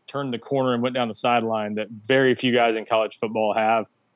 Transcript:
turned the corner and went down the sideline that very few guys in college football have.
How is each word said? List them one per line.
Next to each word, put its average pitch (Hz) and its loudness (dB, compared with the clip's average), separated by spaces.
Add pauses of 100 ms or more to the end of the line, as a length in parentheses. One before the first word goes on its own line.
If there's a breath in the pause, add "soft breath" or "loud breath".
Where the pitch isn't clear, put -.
turned 135 -6
the 113 -6
corner 131 0
and 120 0
went 127 -2
down 123 -2
the 107 -8
sideline 113 0
that 104 -6
very 123 2
few 123 0
guys 117 4
in 110 -4
college 110 0
football 110 -2
have. 110 0 (300)